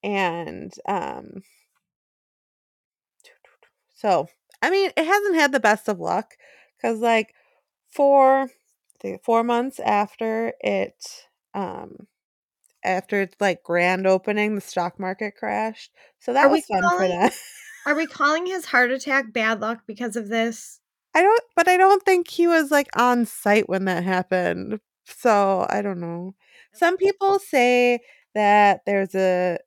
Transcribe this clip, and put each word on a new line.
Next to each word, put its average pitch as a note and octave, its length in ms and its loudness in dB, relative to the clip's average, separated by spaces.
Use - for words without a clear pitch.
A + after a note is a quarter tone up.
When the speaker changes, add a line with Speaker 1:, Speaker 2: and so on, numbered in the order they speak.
Speaker 1:
And, F3 680 -6
um, F3+ 560 -8
so, E3+ 320 0
I C#4+ 80 0
mean, F#4+ 280 0
it D#4+ 80 0
hasn't G4 300 0
had C#4+ 160 2
the C4+ 80 0
best G#3+ 300 0
of F#3+ 100 -4
luck, F3 360 -6
'cause, A3+ 180 -4
like, A3+ 340 0
four, C4+ 580 4
th-, F#3+ 220 -10
four A3+ 200 2
months A#3+ 360 -2
after A3 840 -2
it, - 680 -6
um, F#3+ 540 -12
after F#3+ 380 -2
its, F#3 200 -6
like, F#3+ 220 -2
grand F3+ 440 0
opening, G#3 480 0
the G3 60 -6
stock - 380 -6
market G3 380 -8
crashed. G#3+ 560 -8
So A#3+ 140 -6
that C#4 120 4
Speaker 2:
Are C#4 40 6
we D#4 120 2
Speaker 1:
was - 40 -16
fun F#3 260 0
for F#3 160 0
Speaker 2:
calling, - 0 -
Speaker 1:
them. F3+ 280 0
<laughs> - 40 -18
Speaker 2:
are C#4+ 100 0
we D#4+ 120 -2
calling D#4 400 -2
his F#4 200 -8
heart B3 240 2
attack C4 420 -4
bad A3 280 -2
luck A3+ 260 -8
because A3 300 -10
of G#3 120 -8
this? A3+ 520 -6
Speaker 1:
I D#4+ 60 4
don't, A4 200 4
but E4+ 120 2
I F4+ 100 4
don't F#4+ 260 4
think F4+ 240 2
he E4+ 200 0
was, D#4+ 240 2
like, C#4+ 160 2
on A#3+ 280 2
site - 440 0
when F#3+ 160 -4
that F3+ 180 -2
happened. F#3 760 -2
So, G3 640 0
I G#3 120 -2
don't G3 180 -6
know. E3+ 360 -10
Some F4+ 240 0
Speaker 2:
Okay. - 0 -
Speaker 1:
people G4 420 0
say B3 600 2
that G#3 520 4
there's G3 300 -2
a F3+ 520 0